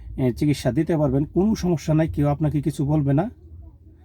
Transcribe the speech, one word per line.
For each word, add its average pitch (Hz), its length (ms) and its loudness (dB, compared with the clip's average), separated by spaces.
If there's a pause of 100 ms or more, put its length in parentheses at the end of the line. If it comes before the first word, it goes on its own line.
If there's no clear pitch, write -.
(160)
এ, 127 160 2
চিকিৎসা 143 400 0
দিতে 160 240 0
পারবেন, 143 280 2
কোনো 202 300 0
সমস্যা 170 400 0
নাই। 156 140 4
কেউ 147 180 0
আপনাকে 143 360 0
কিছু 151 240 -2
বলবে 143 260 2
না, 170 180 2 (760)